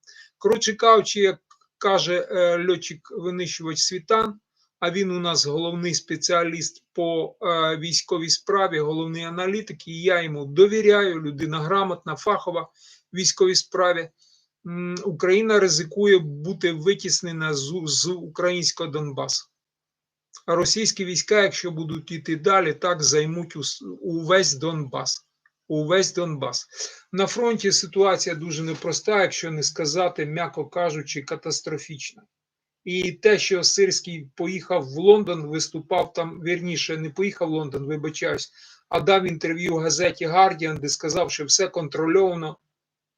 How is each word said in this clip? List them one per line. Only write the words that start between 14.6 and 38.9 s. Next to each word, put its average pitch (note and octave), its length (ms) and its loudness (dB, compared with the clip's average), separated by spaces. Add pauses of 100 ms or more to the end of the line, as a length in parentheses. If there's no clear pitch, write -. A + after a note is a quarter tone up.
М, F3 280 -6 (100)
Україна G3+ 540 4
ризикує F#3 580 4
бути D#3+ 540 -2
витіснена E3 800 -2
з, C#3+ 320 -4
з D3 220 -2
українського F3 800 -2
Донбасу. C#3 560 -6 (1000)
А E3+ 100 0
російські G3 500 0
війська, F#3+ 360 2
якщо F#3 300 0
будуть D#3+ 400 -8
йти D#3+ 240 -6
далі, E3+ 380 4
так E3 300 -2
займуть D#3 520 0
ус-, C#3 260 -8 (200)
увесь E3+ 520 2
Донбас. C#3 760 -6 (400)
Увесь E3 460 0
Донбас. C#3+ 540 -4 (440)
На F#3 160 0
фронті A3+ 440 0
ситуація F#3 640 2
дуже D#3 280 -6
непроста, E3 580 -2
якщо F3 300 -2
не D3+ 120 -4
сказати, E3 600 -2
м'яко D#3 400 -6
кажучи, D#3 560 -4
катастрофічна. D3+ 1000 -8 (600)
І F3+ 280 -2
те, G#3 280 4
що F3+ 240 0
Сирський F3 720 0
поїхав F3 480 -4
в C3+ 140 -10
Лондон, F3+ 500 6
виступав D#3+ 680 -2
там, E3 280 -6
вірніше, E3+ 560 -4
не D#3 120 -6
поїхав F#3+ 380 -2
в D#3 40 -4
Лондон, C#3+ 340 -4
вибачаюсь, D3+ 640 -6 (380)
а E3+ 100 0